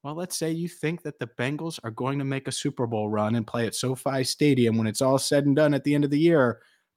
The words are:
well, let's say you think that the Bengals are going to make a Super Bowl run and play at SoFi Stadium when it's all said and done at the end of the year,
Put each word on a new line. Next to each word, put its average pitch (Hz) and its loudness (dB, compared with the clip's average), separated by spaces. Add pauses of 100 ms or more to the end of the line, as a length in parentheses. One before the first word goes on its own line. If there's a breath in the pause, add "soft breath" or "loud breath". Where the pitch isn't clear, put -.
well, 147 -8
let's 180 -8
say 160 -4
you 170 -4
think 160 -6
that 147 -10
the 117 -6
Bengals 151 -6
are 113 -6
going 131 -4
to 139 -4
make 135 -4
a 131 -6
Super 135 -4
Bowl 107 -2
run 107 0
and 117 -2
play 117 -2
at - -6
SoFi 131 -2
Stadium 123 2
when 110 0
it's 107 -4
all 135 4
said 143 2
and 139 4
done 151 4
at 139 -2
the 147 2
end 147 2
of 143 0
the 147 0
year, 151 4 (360 soft breath)